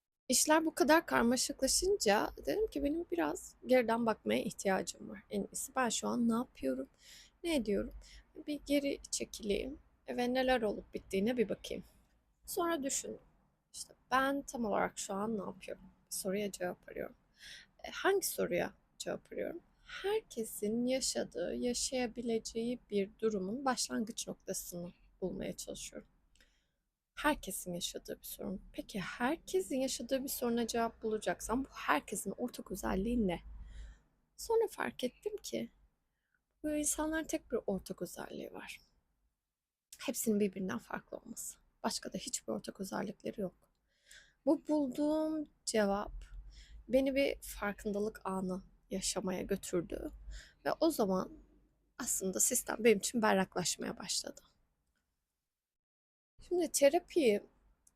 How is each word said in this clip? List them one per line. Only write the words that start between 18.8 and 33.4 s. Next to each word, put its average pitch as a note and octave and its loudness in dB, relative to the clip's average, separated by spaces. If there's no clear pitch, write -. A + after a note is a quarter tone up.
cevap - -6
arıyorum? - -6
Herkesin A#3+ -2
yaşadığı, - -2
yaşayabileceği A#3+ -2
bir G3+ 2
durumun G#3+ 0
başlangıç B3 -2
noktasını F3+ -8
bulmaya F#3 -4
çalışıyorum. - -12
Herkesin - -2
yaşadığı - -6
bir - -20
sorun. - -8
Peki - -8
herkesin D4 -2
yaşadığı B3+ 0
bir C#4 -6
soruna A#3 0
cevap A#3 -2
bulacaksam G#3+ 0
bu - -6
herkesin - 0
ortak - -6
özelliği G#3+ 2
ne? E3+ 0